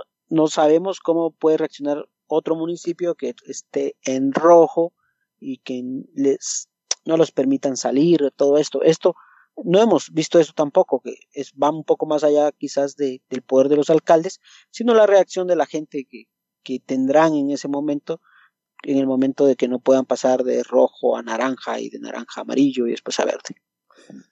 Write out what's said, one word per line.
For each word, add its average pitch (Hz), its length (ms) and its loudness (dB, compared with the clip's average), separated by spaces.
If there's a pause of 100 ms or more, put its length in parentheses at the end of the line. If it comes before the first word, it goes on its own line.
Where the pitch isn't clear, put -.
(280)
no 156 200 2
sabemos 165 520 0
cómo 165 300 -2
puede 156 280 0
reaccionar 147 500 -6 (180)
otro 160 300 -2
municipio 170 580 -6
que 240 200 -10 (120)
esté - 580 -8
en 131 280 -2
rojo 170 600 4 (460)
y 131 200 -14
que 127 240 -10 (320)
les, - 540 -2 (380)
no 160 100 0
los 165 160 2
permitan 135 440 -2
salir, 143 600 0
todo 143 220 2
esto. 143 240 -2
Esto, 165 320 2 (500)
no 185 160 4
hemos 190 320 2
visto 160 260 2
eso 156 160 2
tampoco, 147 460 0
que - 140 -12 (180)
es, - 220 -14
va 139 160 0
un 156 140 -8
poco 160 220 0
más 151 160 -2
allá 147 300 2
quizás 143 440 -6
de, 135 340 -6
del 127 120 -8
poder 135 260 2
de 147 80 4
los 147 120 0
alcaldes, 165 520 2 (300)
sino 233 240 -2
la 214 120 6
reacción 185 400 2
de 175 100 2
la 147 100 0
gente 151 420 -10
que, 113 160 -20 (380)
que 127 180 -8
tendrán 143 540 2
en 143 160 -2
ese 143 160 -8
momento, 147 540 -6 (640)
en 139 160 -2
el 135 80 0
momento 135 400 0
de 131 100 4
que 127 120 -2
no 123 120 -4
puedan 131 240 2
pasar 127 400 0
de 123 200 -2
rojo 127 520 0
a 117 60 -8
naranja 117 580 -6
y 117 80 -10
de 113 100 -14
naranja 117 420 -14
a - 20 -12
amarillo 127 440 0
y 117 40 -2
después - 300 -6
a - 40 0
verde. - 320 -8 (760)